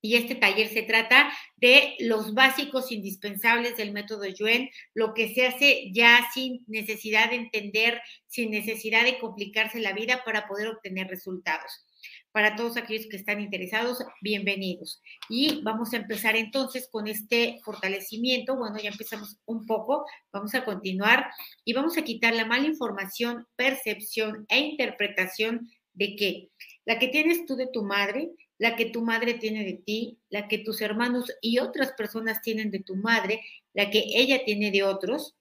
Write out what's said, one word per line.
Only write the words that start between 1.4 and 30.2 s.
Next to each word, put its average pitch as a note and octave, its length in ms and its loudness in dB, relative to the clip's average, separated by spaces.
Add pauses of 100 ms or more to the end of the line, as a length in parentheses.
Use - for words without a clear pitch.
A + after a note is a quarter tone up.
de C#4 440 8
los G#3+ 320 0
básicos C4 580 2
indispensables A3 840 -2
del G#3 160 -4
método G#3 320 -6
Yuen, A3 460 0 (240)
lo A3 180 0
que G#3 220 -2
se B3+ 120 4
hace B3+ 460 4
ya A#3 400 8
sin B3+ 340 -6
necesidad G#3+ 600 0
de A#3+ 80 -2
entender, A3+ 640 -2 (280)
sin A3+ 220 -4
necesidad A3 540 0
de B3 140 0
complicarse G#3+ 600 -4
la G3+ 140 -2
vida A#3+ 320 -2
para G#3+ 240 -2
poder G#3 200 -6
obtener F#3+ 380 -8
resultados. F#3 760 -8 (480)
Para G#3+ 240 4
todos A#3 220 -2
aquellos A3 300 -6
que G3+ 100 -10
están G#3 240 -4
interesados, G3+ 560 -4 (240)
bienvenidos. F#3+ 800 -4 (260)
Y C4 340 2
vamos A3 300 -4
a A#3 60 -2
empezar G#3+ 360 0
entonces B3 560 -2
con G#3+ 160 -6
este A#3 560 0
fortalecimiento. A3 920 -2
Bueno, A3 240 -6
ya G#3 80 -6
empezamos G#3 560 -10
un A3+ 220 -8
poco, C4 400 0 (260)
vamos G#3 220 -6
a B3+ 100 0
continuar G3+ 680 2 (320)
y A3+ 120 0
vamos D#4 240 0
a - 40 0
quitar A#3 320 0
la A3+ 120 0
mala B3+ 200 2
información, A#3 880 -4
percepción A3 960 -2
e A#3+ 120 4
interpretación A3+ 1080 -2 (220)
de G3+ 240 -4
que F#3+ 320 -2 (380)
la A3+ 120 0
que B3+ 100 2
tienes D#4+ 360 2
tú C4+ 100 -4
de B3+ 160 -4
tu A#3 140 -4
madre, G3+ 460 -2 (260)
la A#3 200 2
que A#3 100 2
tu A#3 160 -4
madre A3+ 320 0
tiene A3 280 -4
de F#3+ 120 -4
ti, A3 440 -6 (120)